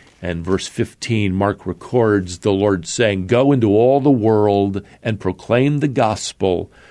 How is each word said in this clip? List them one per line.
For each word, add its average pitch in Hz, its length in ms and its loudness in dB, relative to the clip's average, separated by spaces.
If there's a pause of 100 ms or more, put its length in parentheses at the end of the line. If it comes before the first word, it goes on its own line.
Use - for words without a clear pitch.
(220)
and 85 220 -6
verse 92 240 -2
fifteen. 107 680 -4
Mark 101 320 -2
records 101 720 -2
the 107 140 -2
Lord 98 340 0
saying, 101 400 -2
"Go 123 240 2
into 120 200 2
all 123 300 4
the 139 120 4
world 104 680 2 (220)
and 110 160 -4
proclaim 127 600 -2
the 147 100 -2
gospel 101 840 -2 (200)